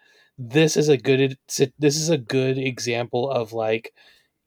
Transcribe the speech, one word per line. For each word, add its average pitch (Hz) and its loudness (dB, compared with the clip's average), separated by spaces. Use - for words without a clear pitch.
This 143 2
is 151 4
a 143 4
good, 131 2
it's - -2
a, 135 0
this 147 2
is 160 -2
a 160 2
good 131 -2
example 120 -4
of, 113 -4
like, 113 -4